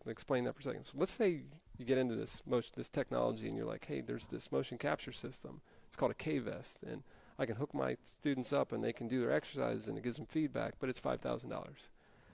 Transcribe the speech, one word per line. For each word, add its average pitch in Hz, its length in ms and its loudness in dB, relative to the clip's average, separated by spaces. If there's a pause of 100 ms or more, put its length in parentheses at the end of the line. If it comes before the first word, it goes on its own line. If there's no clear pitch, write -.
explain 123 380 0
that 120 100 0
for - 60 -14
a - 40 -12
second. 127 200 -2
So - 120 -12
let's 190 160 2
say 175 300 4 (340)
you 127 80 -8
get 127 140 6
into 123 160 4
this 113 320 -2
motion, 123 300 2
this 120 120 -4
technology, 117 580 2
and 110 120 -2
you're 113 80 0
like, 110 180 -4
"Hey, - 160 -2
there's 117 280 -4
this - 220 -6
motion 131 280 0
capture 147 340 0
system. - 480 -8 (260)
It's - 100 -16
called 127 160 4
a - 20 -4
K-Vest, - 680 -2
and 117 200 -6 (360)
I 135 80 2
can 113 100 -2
hook 139 160 -4
my 131 320 2
students 135 480 0
up, 139 180 4
and 113 140 0
they 117 80 4
can 117 160 -4
do 127 100 2
their 123 140 4
exercises, 117 560 0
and 110 80 -4
it 107 80 -6
gives 120 140 -2
them 127 80 -6
feedback, 120 520 0
but 131 120 0
it's - 80 -4
five 131 220 0
thousand 123 280 -2
dollars." - 400 -8 (460)